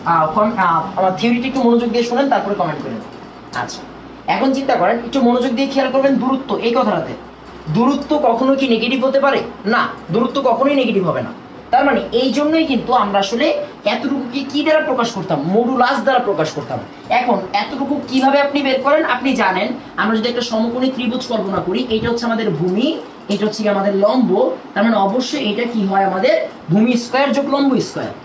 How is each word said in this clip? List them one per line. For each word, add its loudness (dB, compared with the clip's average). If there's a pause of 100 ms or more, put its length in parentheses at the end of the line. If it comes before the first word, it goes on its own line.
আহ, 2
কম-, 0
আহ, 0
আমার 4
থিওরিটা 0
একটু 0
মনোযোগ 4
দিয়ে 0
শোনেন, 0
তারপরে 0
কমেন্ট -2
করেন। -8 (580)
আচ্ছা, -8 (460)
এখন 2
চিন্তা 0
করেন, 2
একটু -2
মনোযোগ 2
দিয়ে 0
খেয়াল 0
করবেন 4
দূরত্ব, 0
এই 0
কথাটাতে। 0 (600)
দূরত্ব 2
কখনো 2
কি 0
নেগেটিভ 0
হতে 2
পারে? 2 (220)
না, 0 (240)
দূরত্ব 0
কখনোই 2
নেগেটিভ 2
হবে -2
না। -12 (300)
তার 4
মানে 2 (100)
এই 2
জন্যই 2
কিন্তু -2
আমরা 2
আসলে 0 (200)
এতটুকুকে -2 (100)
কি 0
দ্বারা 4
প্রকাশ 0
করতাম? -4
মডুলাস 2
দ্বারা 4
প্রকাশ 0
করতাম। -8 (300)
এখন 2 (120)
এতটুকু -4
কিভাবে 4
আপনি 0
বের 0
করেন? 2
আপনি 0
জানেন, 0 (240)
আমরা 0
যদি 0
একটা -2
সমকোণী 0
ত্রিভুজ -4
কল্পনা -2
করি, -2
এটা 0
হচ্ছে -2
আমাদের 0
ভূমি, 0 (300)
এটা 0
হচ্ছে -2
কি 2
আমাদের 0
লম্ব, 4 (220)
তার 2
মানে 4
অবশ্যই 0
এটা -2
কি -2
হয় 2
আমাদের 2 (220)
ভূমি 4
স্কয়ার 0
যোগ 0
লম্ব 2
স্কয়ার। -6 (140)